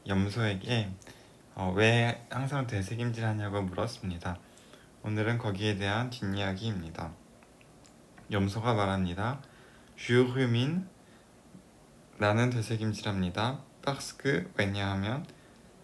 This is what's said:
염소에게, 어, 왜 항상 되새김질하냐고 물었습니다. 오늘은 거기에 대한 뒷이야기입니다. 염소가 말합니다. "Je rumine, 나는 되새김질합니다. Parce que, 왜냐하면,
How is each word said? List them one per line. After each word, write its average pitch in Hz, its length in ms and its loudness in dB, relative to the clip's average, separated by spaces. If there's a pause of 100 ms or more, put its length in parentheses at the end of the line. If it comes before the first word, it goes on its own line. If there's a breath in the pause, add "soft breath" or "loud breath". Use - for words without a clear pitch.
염소에게, 101 840 0 (640 loud breath)
어, 92 200 -2
왜 117 540 4
항상 135 380 -2
되새김질하냐고 107 960 -2
물었습니다. 90 760 -4 (640 loud breath)
오늘은 107 360 0
거기에 107 380 0
대한 107 340 0
뒷이야기입니다. 95 1040 -4 (1160)
염소가 107 440 2
말합니다. 98 680 0 (560 loud breath)
"Je 123 240 4 (100)
rumine, 131 520 2 (1400 loud breath)
나는 110 320 4
되새김질합니다. 107 1120 0 (220)
Parce - 360 -4
que, 143 280 0 (120)
왜냐하면, 101 680 0 (600 loud breath)